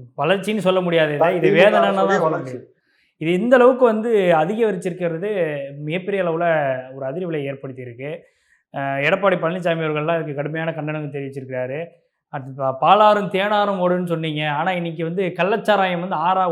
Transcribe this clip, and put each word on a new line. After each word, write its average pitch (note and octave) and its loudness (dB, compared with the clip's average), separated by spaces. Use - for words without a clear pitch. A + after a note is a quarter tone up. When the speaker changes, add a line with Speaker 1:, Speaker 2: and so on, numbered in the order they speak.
Speaker 1:
வளர்ச்சின்னு F#3+ 0
சொல்ல F#3 2
முடியாது. D#3+ 2
இதை, E3+ 2
இது E3 2
Speaker 2:
திமுக - 4
Speaker 1:
வேதனைன்னு F#3 6
தான் G3+ 4
சொல்ல F#3+ 2
Speaker 2:
வளர்ச்சி. D3 -2
Speaker 1:
முடியும். A#2+ -16
இது D#3+ -2
இந்த A3+ 4
அளவுக்கு B3 6
வந்து A3 2
அதிகரிச்சிருக்கிறது F3+ 0
மிகப்பெரிய F3+ -4
அளவுல D#3+ 0
ஒரு C3+ -8
அதிர்வலை D#3+ -6
ஏற்படுத்தியிருக்கு. C3 -12
அஹ், C#3 -4
எடப்பாடி F#3 2
பழனிசாமி E3 -2
அவர்கள்லாம் D3+ -2
இதுக்கு D3+ -4
கடுமையான D#3 -4
கண்டனம் D3+ -6
தெரிவிச்சிருக்கிறாரு. C3+ -8
அடுத்து C3+ -10
பா-, - 0
"பாலாறும் G3+ 6
தேனாரும் G3+ 0
ஓடுன்னு F3+ 0
சொன்னீங்க, D#3 -4
ஆனா D#3+ -2
இன்னைக்கு E3+ -6
வந்து F3 -4
கள்ளச்சாராயம் F#3 0
வந்து F3+ -4
ஆறா F#3 0